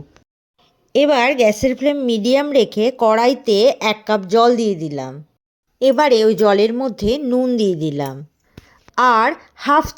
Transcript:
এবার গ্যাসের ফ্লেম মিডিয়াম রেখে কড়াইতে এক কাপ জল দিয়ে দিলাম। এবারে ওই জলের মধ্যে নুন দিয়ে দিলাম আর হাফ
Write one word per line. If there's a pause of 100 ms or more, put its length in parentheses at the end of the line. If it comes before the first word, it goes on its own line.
(960)
এবার
গ্যাসের
ফ্লেম
মিডিয়াম
রেখে (120)
কড়াইতে (260)
এক
কাপ
জল
দিয়ে
দিলাম। (680)
এবারে
ওই
জলের
মধ্যে (120)
নুন (100)
দিয়ে
দিলাম (960)
আর (260)
হাফ (100)